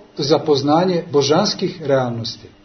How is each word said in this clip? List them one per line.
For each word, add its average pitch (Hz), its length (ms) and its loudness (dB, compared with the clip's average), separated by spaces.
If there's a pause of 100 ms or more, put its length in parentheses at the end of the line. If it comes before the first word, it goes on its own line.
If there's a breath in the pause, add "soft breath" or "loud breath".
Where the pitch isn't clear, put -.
(160)
za 151 220 2
poznanje 156 760 2
božanskih 160 680 0
realnosti, 123 680 -4 (160)